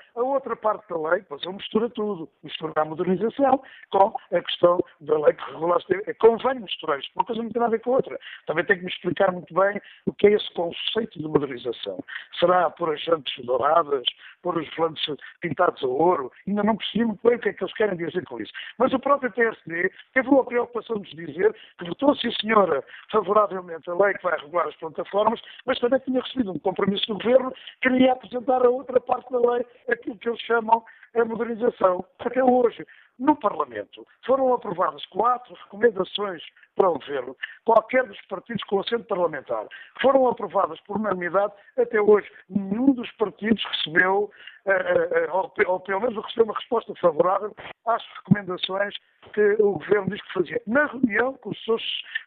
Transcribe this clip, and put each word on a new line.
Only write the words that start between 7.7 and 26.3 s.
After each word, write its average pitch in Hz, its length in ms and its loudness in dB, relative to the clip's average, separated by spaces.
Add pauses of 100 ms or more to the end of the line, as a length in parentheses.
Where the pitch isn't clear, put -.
a - 20 2
ver 220 60 -4
com 247 100 0
a 262 40 4
outra. - 220 -2 (280)
Também 156 180 -2
tem 196 120 4
que 180 80 -10
me 180 40 -6
explicar 185 420 0
muito 180 220 -8
bem 196 260 2 (280)
o - 60 -4
que - 120 2
é 208 60 8
esse 208 240 0
conceito - 640 -6
de 151 80 -6
modernização. 123 760 -8 (360)
Será 175 320 2
por 170 200 -6
as 143 80 -6
jantes 147 460 -4
douradas, 139 600 0 (360)
por 175 160 -4
os 151 180 -6
volantes 160 300 -2 (340)
pintados 170 440 0
a 135 40 0
ouro? 143 440 2 (160)
Ainda 208 160 -2
não 214 160 2
percebi - 240 -2
muito 226 240 0
bem 240 80 4
o 233 40 -6
que 208 100 -2
é 185 40 -6
que - 80 -10
eles 185 120 -6
querem 202 240 0
dizer 165 260 -4
com 123 160 -12
isso. 104 140 -10 (240)
Mas 254 160 2
o 262 60 2
próprio 277 320 0
P 247 120 0
S 226 240 -2
D 170 240 -2 (220)
teve 254 160 2
uma 269 160 6
preocupação 233 540 -4
de 180 140 -16
nos 165 140 -12
dizer 185 260 2 (240)
que 180 80 -12
votou, 269 300 2
sim 233 240 -4
senhora, 196 440 4 (280)
favoravelmente 185 800 0
a 175 40 -4
lei 190 200 4
que - 100 -10
vai 160 160 0
regular 151 280 -2
as 147 100 -10
plataformas, 196 640 -2 (240)
mas 254 140 -2
também 247 200 2
tinha 254 220 -4
recebido 208 320 -4